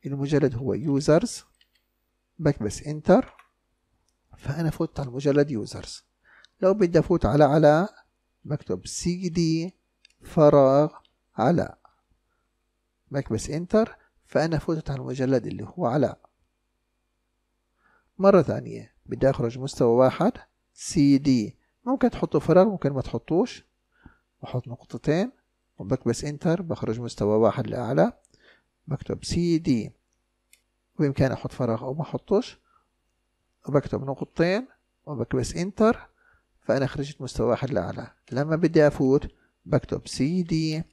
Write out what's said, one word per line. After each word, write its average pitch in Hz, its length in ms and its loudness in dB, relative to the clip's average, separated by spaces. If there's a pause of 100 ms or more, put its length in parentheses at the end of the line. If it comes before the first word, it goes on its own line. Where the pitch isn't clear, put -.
المجلد 139 480 0
هو 120 200 -4
يوزرز، 147 680 0 (920)
بكبس 143 480 -4
إنتر، 156 500 2 (1000)
فأنا 156 340 -4
فوت - 300 -6
على 139 80 -8
المجلد 143 420 2
يوزرز. - 540 -10 (560)
لو 190 140 4
بدي 175 240 2
أفوت 165 280 2
على 147 180 4
علاء، 151 500 4 (500)
بكتب 120 420 -8
سي 180 420 -6
دي 165 460 -2 (480)
فراغ 143 680 6 (440)
علاء، 143 420 0 (1300)
بكبس 127 400 -6
إنتر، 175 460 0 (300)
فأنا 156 320 0
فوتت 156 320 -4
على 135 100 -6
المجلد 127 460 -2
اللي 104 180 -10
هو 175 220 -6
علاء. 123 340 0 (2000)
مرة 196 240 6
ثانية 113 520 -6 (120)
بدي 127 240 0
أخرج 123 280 -4
مستوى 127 380 2
واحد، 131 360 4 (420)
سي 143 440 2
دي، 131 400 0 (260)
ممكن 247 260 0
تحطوا - 300 -2
فراغ، 170 240 6
ممكن 180 280 -2
ما 135 80 -4
تحطوش، - 680 -4 (760)
بحط - 260 -8
نقطتين 156 640 -4 (460)
وبكبس 117 460 -4
إنتر، 160 380 -2
بخرج 120 380 -6
مستوى 107 360 -2
واحد 110 300 2
لأعلى، 123 460 0 (720)
بكتب 156 380 -8
سي 170 340 0
دي، 139 340 -2 (1080)
وبإمكاني 139 360 0
أحط - 180 -12
فراغ 113 320 -4
أو 135 100 -8
ما 156 80 -8
أحطوش، - 560 -4 (1120)
وبكتب 135 360 -2
نقطتين 170 640 -4 (380)
وبكبس 131 500 -6
إنتر، 208 520 -2 (540)
فأنا 131 240 -2
خرجت 139 360 -10
مستوى 120 240 -4
واحد 120 240 -2
لأعلى. 107 400 -8 (220)
لما 147 240 -4
بدي 160 300 4
أفوت، 139 420 2 (380)
بكتب - 400 -4
سي 170 360 -2
دي 160 500 -2